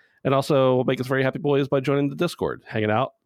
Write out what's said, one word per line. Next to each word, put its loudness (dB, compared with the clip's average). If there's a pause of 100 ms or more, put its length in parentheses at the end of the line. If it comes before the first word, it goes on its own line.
(240)
And 2
also 2
make -2
us -6
very 0
happy -2
boys 0
by 0
joining 0
the -6
Discord, -4
hanging -2
out, 0 (120)